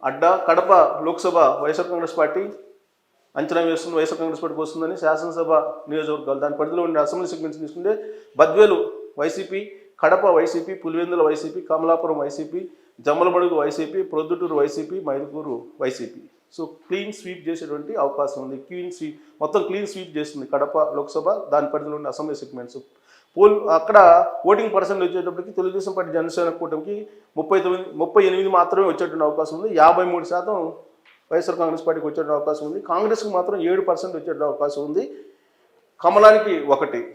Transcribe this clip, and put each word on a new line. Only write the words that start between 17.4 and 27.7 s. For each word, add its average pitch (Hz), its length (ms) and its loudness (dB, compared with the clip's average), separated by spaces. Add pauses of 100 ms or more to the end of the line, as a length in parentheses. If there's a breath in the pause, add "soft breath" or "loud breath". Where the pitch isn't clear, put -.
చేసేటువంటి 151 560 -8
అవకాశం 139 400 -2
ఉంది. 131 140 -10 (100)
క్లీన్ 180 300 -12
స్వీప్, 151 200 -12 (240 loud breath)
మొత్తం 151 280 0
క్లీన్ 196 180 -6
స్వీప్ 175 300 -12
చేస్తుంది 147 360 -8
కడప 143 240 -2 (200)
లోక్సభ, 156 320 -4 (240)
దాని 147 200 2
పరిధిలో 151 260 -6
ఉన్న 147 140 -10
అసెంబ్లీ 151 280 -8
సెగ్మెంట్స్. 123 360 -16 (600 soft breath)
పోల్, 208 180 8 (240)
అక్కడ 208 180 6 (520)
ఓటింగ్ 214 260 2
పర్సెంట్ 190 280 0
వచ్చేటప్పటికి 180 540 -4
తెలుగుదేశం 190 400 -4
పార్టీ, 175 220 -4
జనసేన 165 300 -2
కూటమికి 156 460 -6 (420 loud breath)
ముప్పై 160 280 2
తొమ్మిది, 185 200 -2 (160)